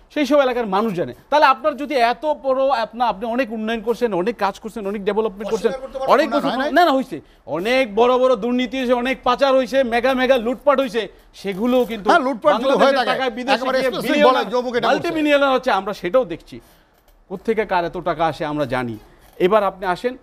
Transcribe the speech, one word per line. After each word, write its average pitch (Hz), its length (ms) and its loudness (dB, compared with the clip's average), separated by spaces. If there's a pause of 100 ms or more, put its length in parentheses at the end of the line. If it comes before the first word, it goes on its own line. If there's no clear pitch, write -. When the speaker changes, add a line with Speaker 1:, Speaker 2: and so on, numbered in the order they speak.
(140)
Speaker 1:
সেই 294 120 0
সব 285 140 4
এলাকার 247 260 0
মানুষ 202 280 0
জানে। 147 200 -4 (160)
তাহলে 302 160 6
আপনার 269 300 2
যদি 277 180 -6
এত 240 320 0 (160)
বড়, 269 260 0
আপনার, 233 400 -2
আপনি 202 180 -6
অনেক 233 260 -4
উন্নয়ন 226 280 -4
করছেন, 226 340 -2
অনেক 185 220 -2
কাজ 196 220 -2
করছেন, 208 280 -12
অনেক 202 180 -6
ডেভেলপমেন্ট 208 460 -4
করছেন, 214 200 0
Speaker 2:
অস্বীকার 262 100 -8
করতে 262 180 -12
পারবেন 269 160 2
Speaker 1:
অনেক 302 140 4
Speaker 2:
না, 294 80 -2
Speaker 1:
কিছু, - 120 -2
Speaker 2:
হয় 214 80 -4
নাই? 277 160 -2
Speaker 1:
না, 339 120 6
না, 302 80 4
হয়েছে। 254 280 -2 (260)
অনেক 208 480 -2
বড় 247 240 4
বড় 254 180 4
দুর্নীতি 247 420 -2
হয়েছে, 254 140 0
অনেক 254 320 0
পাচার 262 300 2
হয়েছে, 262 280 2
মেগা 240 320 0
মেগা 254 220 2
লুটপাট 254 440 0
হয়েছে, 220 280 -2 (260)
সেগুলোও 202 500 0
কিন্তু 202 260 -2
Speaker 2:
হ্যাঁ, 330 100 4
লুটপাট 269 340 -2
যদি 226 100 -2
হয়ে 269 80 0
Speaker 1:
বাংলাদেশের 262 340 4
Speaker 2:
থাকে, 254 40 0
Speaker 1:
টাকায় 254 200 -2
বিদেশে 220 240 -2
Speaker 2:
একেবারে 262 240 0
Speaker 1:
গিয়ে 262 120 0
Speaker 2:
স্পেসিফিক 277 260 -2
Speaker 1:
বিলিয়নার, 262 280 4
Speaker 2:
বলেন, 190 80 -8
জম্মু 247 200 -2
কেটে 226 140 0
পড়ছে। - 0 -
Speaker 1:
মাল্টিমিলিয়নার 294 680 2
হচ্ছে, 254 180 0
আমরা 196 240 -2
সেটাও 214 300 0
দেখছি। 156 360 -12 (680)
কোত্থেকে 208 380 -2
কার 180 180 0
এত 165 120 -6
টাকা 165 300 -2
আসে 156 180 -4
আমরা 151 200 -2
জানি। 120 340 -4 (400)
এবার 196 260 4
আপনি 190 220 -4
আসেন 247 360 -4